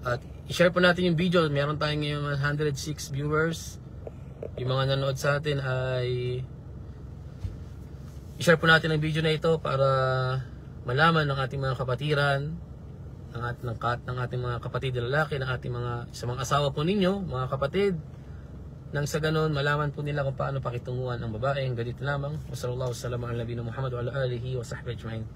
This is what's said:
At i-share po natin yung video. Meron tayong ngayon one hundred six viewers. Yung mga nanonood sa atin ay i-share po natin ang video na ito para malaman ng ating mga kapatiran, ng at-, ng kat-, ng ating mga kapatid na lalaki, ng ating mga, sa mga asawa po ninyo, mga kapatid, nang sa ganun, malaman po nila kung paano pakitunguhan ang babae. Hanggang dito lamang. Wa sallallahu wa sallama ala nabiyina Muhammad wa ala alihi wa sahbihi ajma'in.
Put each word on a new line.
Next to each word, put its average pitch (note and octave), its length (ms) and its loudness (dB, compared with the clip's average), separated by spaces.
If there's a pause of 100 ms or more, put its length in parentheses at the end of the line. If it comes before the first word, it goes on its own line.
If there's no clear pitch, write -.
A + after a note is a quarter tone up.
At B2 220 -2 (260)
i-share F3 240 6
po F3+ 80 4
natin F3+ 320 6
yung D#3 60 4
video. F3 320 6
Meron C#3+ 260 2
tayong D3+ 240 0
ngayon D3 200 0 (100)
one C#3 100 0
hundred D3 380 2
six - 320 -6
viewers. D3+ 680 0 (800)
Yung B2+ 160 -2
mga C3+ 220 2
nanonood C3+ 240 0
sa C#3+ 180 2
atin C#3 240 0
ay B2+ 800 0 (2000)
i-share E3 160 8
po E3 80 0
natin D#3+ 240 8
ang D#3 80 4
video D#3 240 2
na D#3 160 4
ito D#3+ 240 4
para C3+ 240 2 (1040)
malaman D#3 400 6
ng C#3 80 0
ating C3+ 240 -2
mga C3 160 0
kapatiran, C#3+ 800 0 (800)
ng A#2+ 80 -4
at-, A#2+ 160 -6
ng A#2 160 -4
kat-, A#2+ 240 -2
ng B2+ 160 -4
ating B2 240 -2
mga B2 240 -2
kapatid B2+ 320 -2
na A#2+ 80 0
lalaki, D3+ 320 0
ng C3 80 -2
ating B2+ 240 -2
mga, A#2+ 400 -4
sa - 160 -8
mga B2 160 -2
asawa C#3+ 320 4
po D3+ 80 0
ninyo, G3 400 4
mga C3 320 -2
kapatid, F3+ 400 2 (1000)
nang D3 160 0
sa D3+ 140 0
ganun, D#3 340 4
malaman D3 380 2
po D3 80 -6
nila D3 240 0
kung C3+ 100 0
paano C#3 240 -2
pakitunguhan B2 640 -2
ang A#2 100 -4
babae. C3+ 320 0
Hanggang A#2+ 240 0
dito B2 160 -6
lamang. C#3+ 320 -2 (140)
Wa B2+ 80 -6
sallallahu B2 340 -2
wa A#2 60 -4
sallama A#2+ 340 -4
ala A#2 140 -2
nabiyina A#2 180 -4
Muhammad B2 320 -4
wa A#2+ 80 -4
ala A#2+ 80 -2 (140)
alihi B2 320 -2
wa A#2 100 -4
sahbihi B2 320 -6
ajma'in. A2+ 240 -6 (120)